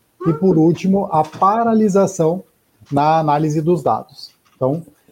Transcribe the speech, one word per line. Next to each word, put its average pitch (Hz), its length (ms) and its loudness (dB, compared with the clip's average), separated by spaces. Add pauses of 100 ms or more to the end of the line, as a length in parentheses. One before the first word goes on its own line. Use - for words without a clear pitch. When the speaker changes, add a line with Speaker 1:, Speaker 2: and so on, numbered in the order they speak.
(280)
Speaker 1:
e, 165 60 2
por 180 240 0
Speaker 2:
Hum. 160 40 4
Speaker 1:
último, 190 500 0
a 156 120 0
paralisação 196 1200 0 (480)
na 151 280 2
análise 151 420 0
dos 165 220 0
dados. - 480 -6 (240)
Então, 143 280 -2 (280)